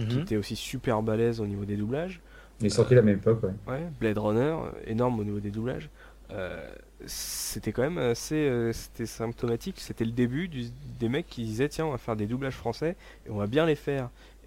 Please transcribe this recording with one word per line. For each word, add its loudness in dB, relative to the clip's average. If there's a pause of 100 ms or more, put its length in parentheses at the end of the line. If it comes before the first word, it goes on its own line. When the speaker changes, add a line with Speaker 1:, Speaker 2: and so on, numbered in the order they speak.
Speaker 1:
qui 2
Speaker 2:
Mhm. -
Speaker 1:
était 0
aussi -2
super -2
balèze 2
au -2
niveau -4
des -2
doublages. -4 (400)
Speaker 3:
Il 4
est 4
sorti 6
Speaker 1:
Euh, 12
Speaker 3:
à 12
la 12
même 8
époque, 4
ouais. 0 (140)
Speaker 1:
ouais, -4 (100)
Blade 2
Runner, 4
euh, 0 (140)
énorme 2
au 0
niveau -2
des -4
doublages. -4 (420)
Euh, -8 (380)
c'était -6
quand 0
même 0
assez, 0
euh, 2
c'était -8
symptomatique. -4
C'était -4
le 0
début 0
du, -6 (340)
des 0
mecs 0
qui -8
disaient, « 0
Tiens, -2
on 0
va -2
faire -4
des 0
doublages -2
français -2 (280)
et -10
on -4
va 0
bien 4
les 4
faire. » -2 (360)